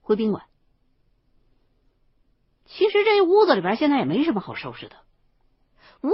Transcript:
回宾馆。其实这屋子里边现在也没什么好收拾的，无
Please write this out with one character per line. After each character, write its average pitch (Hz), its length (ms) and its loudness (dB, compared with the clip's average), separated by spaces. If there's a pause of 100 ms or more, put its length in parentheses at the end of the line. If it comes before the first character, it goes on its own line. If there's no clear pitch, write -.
回 214 140 0
宾 220 160 -2
馆。 - 140 -8 (2250)
其 415 220 0
实 403 140 0
这 415 180 2
屋 392 240 4
子 320 80 2
里 190 80 0
边 190 140 -2
现 294 160 0
在 269 80 0
也 190 60 -2
没 185 180 -2
什 330 80 0
么 208 100 -4
好 - 140 -14
收 123 180 -12
拾 - 160 -18
的， - 60 -20 (1080)
无 269 120 -4